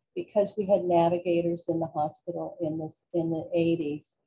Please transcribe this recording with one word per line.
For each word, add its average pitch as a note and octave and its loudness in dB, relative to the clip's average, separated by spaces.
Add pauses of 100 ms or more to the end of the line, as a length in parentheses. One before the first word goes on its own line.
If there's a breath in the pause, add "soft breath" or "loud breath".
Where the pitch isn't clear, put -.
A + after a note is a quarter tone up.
(160)
because G3 -2
we G#3 -2
had F#3 4
navigators E3+ 2
in E3 0
the E3 -2
hospital D#3+ -6
in D#3+ -2
this, D#3 -10 (120)
in E3 0
the D#3+ -2
eighties E3 0